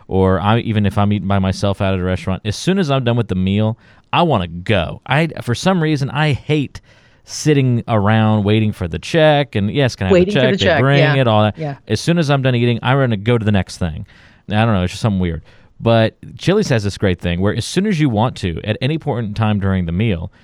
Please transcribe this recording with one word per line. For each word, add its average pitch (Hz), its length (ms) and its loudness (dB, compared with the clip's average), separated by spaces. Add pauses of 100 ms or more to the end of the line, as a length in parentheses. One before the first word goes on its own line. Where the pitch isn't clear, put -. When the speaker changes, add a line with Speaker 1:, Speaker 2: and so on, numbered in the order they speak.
Speaker 1:
or 95 320 2
I, 104 200 2
even 107 260 0
if 95 100 0
I'm 104 160 2
eating 98 160 -2
by 98 100 2
myself 95 440 -2
out 95 100 0
at 95 80 -2
a - 20 -4
restaurant, 92 440 -4
as 101 100 -4
soon 190 220 0
as 160 120 0
I'm 135 140 0
done 117 120 2
with 117 120 -2
the 90 60 -4
meal, 101 440 0 (360)
I 147 80 2
wanna 113 260 0
go. 87 580 -4
I, 156 220 0 (140)
for 120 120 -2
some 180 280 0
reason, 151 280 -2
I 151 220 0
hate 143 480 -4 (440)
sitting 131 640 0
around 107 580 2
waiting 107 280 2
for 92 160 -6
the 82 100 -6
check, 151 560 2
and 104 160 0
yes, 131 240 0
can 98 120 -4
I - 20 2
have 190 60 6
the 180 60 6
Speaker 2:
Waiting 190 140 0
for - 60 2
Speaker 1:
check? 131 120 2
Speaker 2:
the 196 60 0
Speaker 1:
They 196 60 -2
Speaker 2:
check, 165 160 2
Speaker 1:
bring 139 180 4
Speaker 2:
yeah. 143 180 4
Speaker 1:
it, 131 120 2
all 107 140 4
that. 107 160 0
Speaker 2:
Yeah. 143 180 -8 (100)
Speaker 1:
As 107 140 -2
soon 170 180 0
as 143 120 0
I'm 139 120 2
done 127 120 0
eating, 120 280 0
I 127 120 0
wanna 127 240 2
go 117 200 0
to 110 60 -4
the 107 80 2
next 95 260 0
thing. 90 280 -6 (440)
I 107 140 2
don't 117 100 2
know, 92 80 0
it's 90 100 -2
just - 100 -10
something 101 180 0
weird. 82 220 -4 (380)
But 113 360 2 (220)
Chili's 196 300 0
has 113 160 0
this 101 120 -4
great 92 240 0
thing 87 200 -2
where 98 140 0
as 120 100 -4
soon 190 220 -2
as 196 120 -2
you 151 100 2
want 113 280 0
to, 85 260 -6
at 107 180 -4
any 151 180 -2
point 120 280 -4
in 101 80 -8
time 107 240 0
during 95 280 0
the 82 60 -4
meal, 90 380 -2 (140)